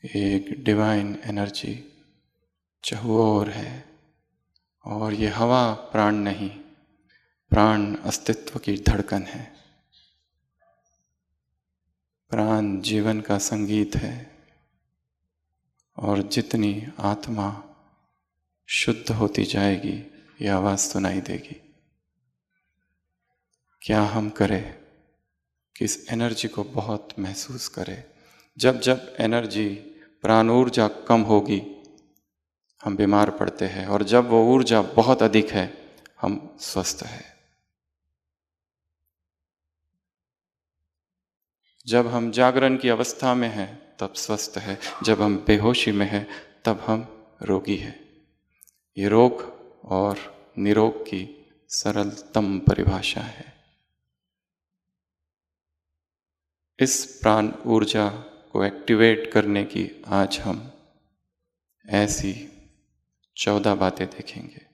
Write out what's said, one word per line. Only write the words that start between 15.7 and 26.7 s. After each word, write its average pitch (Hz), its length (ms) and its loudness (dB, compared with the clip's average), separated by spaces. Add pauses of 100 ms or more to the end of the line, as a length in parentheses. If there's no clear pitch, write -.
और 101 240 0
जितनी 107 680 -2 (120)
आत्मा 104 640 -4 (1040)
शुद्ध - 440 -2
होती 107 320 0
जाएगी, 101 600 -2 (380)
ये 104 60 -4
आवाज़ 98 320 0
सुनाई 92 420 -2
देगी। - 400 -12 (2250)
क्या 107 200 0
हम 104 280 -2
करें 101 440 -2 (1040)
कि - 80 -4
इस - 260 -6
एनर्जी 117 360 -4
को 104 160 -6
बहुत 104 560 -8